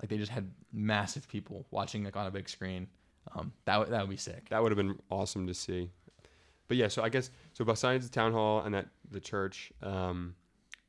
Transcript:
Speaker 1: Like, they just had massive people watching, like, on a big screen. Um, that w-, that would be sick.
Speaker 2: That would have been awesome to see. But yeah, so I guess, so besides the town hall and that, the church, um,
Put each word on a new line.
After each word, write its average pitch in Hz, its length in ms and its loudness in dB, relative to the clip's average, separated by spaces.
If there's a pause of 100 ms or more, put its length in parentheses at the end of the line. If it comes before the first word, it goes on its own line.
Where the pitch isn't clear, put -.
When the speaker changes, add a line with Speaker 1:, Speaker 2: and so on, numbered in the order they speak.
Speaker 1:
Like, 107 80 -6
they 107 80 0
just 104 160 -2
had 98 180 -4 (220)
massive 107 560 0
people 101 420 -8
watching, 104 340 -2
like, 98 120 -6
on 101 100 -2
a 95 40 -4
big 98 180 -8
screen. 92 400 -6 (460)
Um, - 180 -6 (140)
that 95 80 2
w-, 107 160 2
that 113 100 0
would 98 100 -2
be 95 60 -6
sick. - 320 -10
Speaker 2:
That 110 140 4
would 110 100 6
have 101 60 2
been 98 200 2 (120)
awesome 98 360 -2
to 90 80 -2
see. 90 360 -4 (800)
But 123 100 2
yeah, 113 100 6
so 113 140 0
I 113 80 2
guess, 127 200 0 (220)
so - 140 -2
besides 123 420 4
the - 60 -14
town 113 180 4
hall 107 300 4
and 104 120 0
that, 98 140 0 (220)
the 98 100 -8
church, 98 520 -4 (100)
um, 90 540 -2 (520)